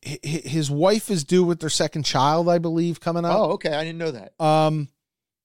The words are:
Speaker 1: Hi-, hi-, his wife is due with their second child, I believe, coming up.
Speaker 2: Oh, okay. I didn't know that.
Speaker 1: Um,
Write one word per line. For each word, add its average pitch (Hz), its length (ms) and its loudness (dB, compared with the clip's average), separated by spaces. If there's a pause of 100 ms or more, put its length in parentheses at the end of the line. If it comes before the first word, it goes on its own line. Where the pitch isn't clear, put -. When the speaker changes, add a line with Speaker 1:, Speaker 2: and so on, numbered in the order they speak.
Speaker 1:
Hi-, 143 180 -10
hi-, 151 220 -6
his 143 260 -2
wife 190 400 2
is 165 140 -2
due 180 180 4
with 170 160 0
their 156 100 -6
second 156 340 -2
child, 151 440 2
I 175 120 4
believe, 165 420 -2
coming 170 240 -2
up. 175 120 2
Speaker 2:
Oh, 180 140 2
okay. 156 220 -4
I 151 100 -2
didn't 165 160 -8
know 160 120 -4
that. 107 300 -16
Speaker 1:
Um, 156 460 2 (580)